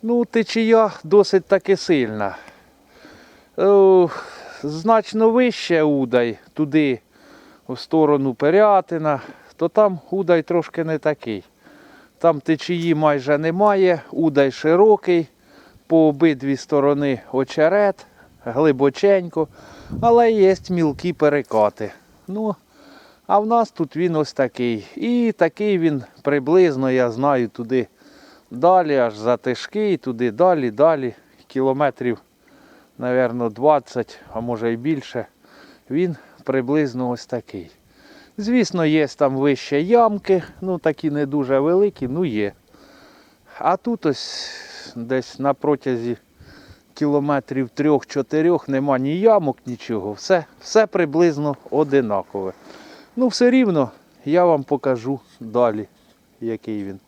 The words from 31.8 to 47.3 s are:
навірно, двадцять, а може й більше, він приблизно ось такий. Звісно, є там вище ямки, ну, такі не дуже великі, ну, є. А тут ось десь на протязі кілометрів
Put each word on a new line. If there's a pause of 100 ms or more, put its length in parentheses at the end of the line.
навірно,
двадцять, (140)
а
може
й
більше, (640)
він (280)
приблизно
ось
такий. (640)
Звісно,
є
там
вище
ямки, (180)
ну,
такі
не
дуже
великі,
ну,
є. (1080)
А
тут
ось (440)
десь
на
протязі (760)
кілометрів